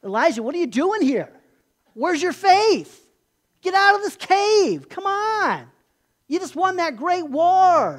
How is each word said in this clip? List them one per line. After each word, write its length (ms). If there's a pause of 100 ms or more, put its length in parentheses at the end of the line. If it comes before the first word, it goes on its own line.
Elijah, 380
what 140
are 40
you 80
doing 340
here? 300 (600)
Where's 280
your 120
faith? 720 (560)
Get 120
out 220
of 60
this 140
cave. 720
Come 160
on. 640 (600)
You 120
just 160
won 220
that 180
great 320
war. 720